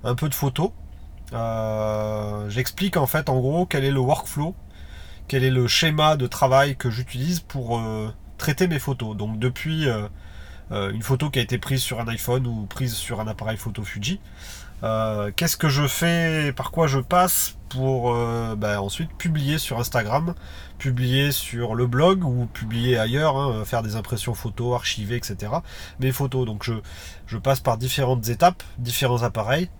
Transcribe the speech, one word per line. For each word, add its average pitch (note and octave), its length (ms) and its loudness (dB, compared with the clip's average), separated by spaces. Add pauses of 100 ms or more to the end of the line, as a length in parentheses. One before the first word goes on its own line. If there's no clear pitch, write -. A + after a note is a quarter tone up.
un A#2+ 140 0
peu D#3 120 0
de C3+ 60 -2
photos. D3 380 0 (600)
Euh, G#2+ 1160 -2
j'explique C3 460 0
en C#3+ 100 4
fait D#3 220 0
en C3 100 4
gros D3+ 280 2
quel C#3 180 0
est C3+ 60 4
le C#3 100 4
workflow, D3 540 0 (720)
quel C3 160 2
est C3 80 6
le B2+ 160 4
schéma D3+ 500 4
de B2+ 100 0
travail C3+ 500 4
que B2 140 0
j'utilise B2+ 500 -2
pour, A#2 380 -2
euh, A2 340 -2 (240)
traiter E3 320 2
mes D#3+ 100 2
photos. A#2 380 -2
Donc G#2+ 220 -4
depuis, D3 500 0
euh, G#2+ 180 0 (640)
euh, G2+ 220 -2
une A2 100 -4
photo C3+ 280 0
qui C3+ 80 0
a A#2+ 40 2
été A#2+ 140 -2
prise C3 240 -2
sur A#2+ 180 -4
un A2+ 100 -4
iPhone B2 380 0
ou A2 200 -4
prise A#2+ 280 -4
sur G#2+ 260 -4
un G#2+ 60 -2
appareil A2 300 -4
photo G#2 260 -6
Fuji, A2 380 -4 (640)
euh, A2 520 0
qu'est-ce - 220 0
que D#3 140 2
je C#3+ 160 4
fais, D#3+ 680 2
par - 180 -6
quoi E3 160 4
je C#3 120 2
passe - 580 2 (140)
pour, B2+ 440 2
euh, A#2 400 0
bah, G#2 280 0
ensuite D#3+ 340 -4
publier D3+ 400 2
sur A#2+ 240 -2
Instagram, E3 540 0 (420)
publier C3 560 2
sur A#2 420 -2
le B2 120 2
blog E3 360 6
ou B2 300 2
publier A#2 460 2
ailleurs, C3+ 400 4
hein, A#2 260 0
faire A#2 180 0
des A2 140 -4
impressions A2 380 -2
photos, A#2+ 400 -2
archiver, A2 420 -2
et A#2 80 -4
cetera, G#2+ 380 -4 (380)
mes C3 120 2
photos. B2+ 320 0
Donc G#2+ 200 -4
je, A#2 100 0 (520)
je A2 120 -6
passe C3+ 220 2
par A#2 180 0
différentes B2 500 2
étapes, E3+ 340 4 (140)
différents A#2+ 460 2
appareils A#2+ 580 0